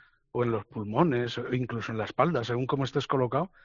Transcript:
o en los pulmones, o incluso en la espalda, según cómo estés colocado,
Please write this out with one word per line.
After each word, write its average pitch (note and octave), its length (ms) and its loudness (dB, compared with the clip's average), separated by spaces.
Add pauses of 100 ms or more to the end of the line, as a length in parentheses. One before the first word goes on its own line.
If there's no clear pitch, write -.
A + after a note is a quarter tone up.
(320)
o B2 100 0
en A#2+ 80 2
los G#2+ 140 -2
pulmones, A#2+ 720 0
o B2+ 160 -4
incluso A#2+ 380 -2
en A2+ 60 -2
la G#2 80 -2
espalda, C3+ 360 2
según B2 240 -2
cómo C#3 160 0
estés C3+ 240 -2
colocado, C3+ 460 0 (120)